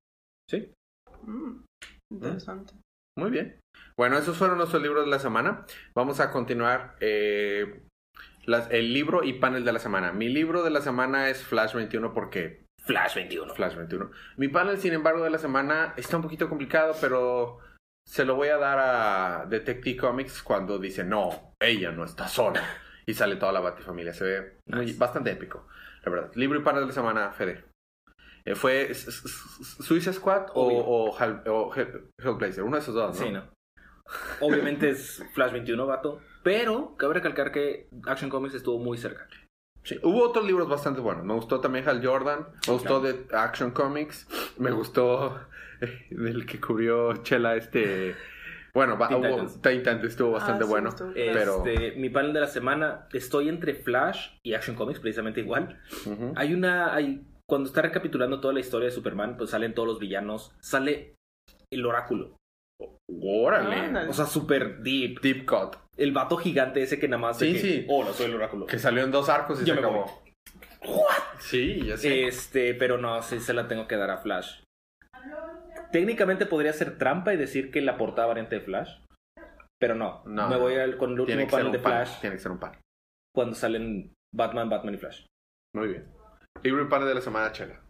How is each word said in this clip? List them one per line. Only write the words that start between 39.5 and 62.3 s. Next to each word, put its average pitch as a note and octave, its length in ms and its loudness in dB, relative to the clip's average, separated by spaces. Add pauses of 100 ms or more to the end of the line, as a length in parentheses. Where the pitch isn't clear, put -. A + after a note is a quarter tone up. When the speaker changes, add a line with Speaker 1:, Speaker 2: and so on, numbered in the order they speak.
Speaker 3:
Sí, - 200 -8
hubo G#3 200 6
otros A3+ 220 4
libros F3+ 240 4
bastante C#3 320 0
buenos. F2+ 240 -2
Me G#2 80 -2
gustó A#2 260 0
también C3 300 0
Hal B2 160 2
Jordan. C3+ 420 0 (200)
Me B2 60 4
gustó C3 280 2
Speaker 1:
Claro. C3 160 0
Speaker 3:
de - 180 -6
Action A#2+ 360 0
Comics. D3 560 -2 (320)
Me B2+ 100 2
gustó, B2 720 2 (420)
eh, - 300 -8
del A#2 340 -4
que - 160 -10
cubrió A#2 600 2
Chela, A#2+ 320 2
este, G2 600 0 (600)
bueno, B2 200 6
va, A2+ 120 4
Speaker 1:
Teen B2+ 120 2
Speaker 3:
hubo B2+ 100 2
Speaker 1:
Titans. - 340 -2
Speaker 3:
Teen B2+ 160 6
Titans A#2 240 2
estuvo A#2 260 2
Speaker 2:
Ah, A2+ 100 4
Speaker 3:
bastante G3 260 2
Speaker 2:
sí, G#2+ 40 2
Speaker 3:
bueno, G#2 200 2
Speaker 2:
estuvo F#3 240 -8
Speaker 3:
pero G#2+ 520 2
Speaker 1:
Este, A2+ 340 0
mi C3 120 -2
panel C#3+ 220 2
de D3+ 80 0
la C#3+ 60 2
semana, C#3+ 640 -2
estoy C#3+ 380 0
entre E3 240 -2
Flash C#3 680 -2
y A2+ 100 -2
Action A2+ 220 -4
Comics, A#2+ 240 -4
precisamente A2 420 -4
igual. A#2 400 -4 (240)
Speaker 3:
Ujú. A2+ 300 -6
Speaker 1:
Hay D3 180 0
una, F3+ 400 2
hay, C#3 320 0 (220)
cuando C#3 220 2
está D3+ 140 4
recapitulando C#3 580 0
toda C3+ 140 2
la C3+ 60 2
historia A#2+ 260 0
de A#2+ 40 0
Superman, A2 460 -4
pues A2 140 -6
salen A2 240 0
todos A2+ 120 0
los A2+ 120 -2
villanos, G#2 640 -6
sale C#3+ 520 -2 (580)
el B2+ 140 -2
Oráculo. A#2 500 -2 (840)